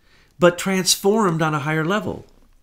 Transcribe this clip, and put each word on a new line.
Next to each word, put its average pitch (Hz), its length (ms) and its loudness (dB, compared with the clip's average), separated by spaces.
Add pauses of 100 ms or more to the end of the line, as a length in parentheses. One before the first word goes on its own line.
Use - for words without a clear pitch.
(400)
but 175 180 4
transformed 190 840 0
on 156 120 0
a 151 60 -2
higher 156 260 -2
level. 180 400 -6 (380)